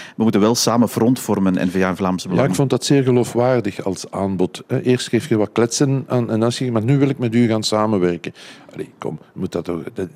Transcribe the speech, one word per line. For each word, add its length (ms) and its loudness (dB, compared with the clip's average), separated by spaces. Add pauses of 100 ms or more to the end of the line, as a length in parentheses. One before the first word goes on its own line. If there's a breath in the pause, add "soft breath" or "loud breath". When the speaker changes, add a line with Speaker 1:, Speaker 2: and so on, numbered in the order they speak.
(160 loud breath)
Speaker 1:
"We 80 0
moeten 180 4
wel 140 4
samen 340 2
front 300 2
vormen, 340 0
N-V 220 -2
A 120 2
en 80 -2
Vlaams 280 -2
Belang." 180 0
Speaker 2:
Ja, 60 2
ik 80 0
vond 140 0
dat 160 0
zeer 180 4
geloofwaardig 800 0
als 280 -6
aanbod. 560 -2
Eh, 180 -4
eerst 220 2
geef 220 -2
je 80 2
wat 140 0
kletsen 560 0
aan, 240 -2
en 80 0
dan 120 2
zeg 160 -4
je: 60 -4
"Maar 100 0
nu 140 2
wil 120 2
ik 80 -4
met 180 -2
u 120 4
gaan 160 0
samenwerken." 680 0 (400 loud breath)
Allee, 240 -12
kom, 220 -8 (140)
moet 180 -6
dat 140 -4
toch, 180 -6 (100)
dat, 220 -6